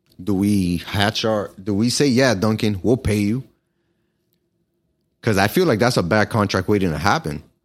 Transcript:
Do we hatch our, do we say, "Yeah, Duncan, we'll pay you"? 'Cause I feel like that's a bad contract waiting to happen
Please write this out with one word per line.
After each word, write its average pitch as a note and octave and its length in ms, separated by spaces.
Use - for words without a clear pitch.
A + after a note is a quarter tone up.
Do G2+ 120
we F#2+ 420
hatch G2+ 480
our, G#2+ 240
do G2+ 120
we A2 160
say, D3 160
"Yeah, B2+ 300
Duncan, G#2 480
we'll A#2 120
pay G#2+ 220
you"? G#2+ 260
'Cause G#2+ 160
I G2 100
feel F#3 180
like A#2 140
that's B2 180
a G2+ 60
bad G#2 260
contract F#2+ 380
waiting G2 240
to D2+ 60
happen F2 460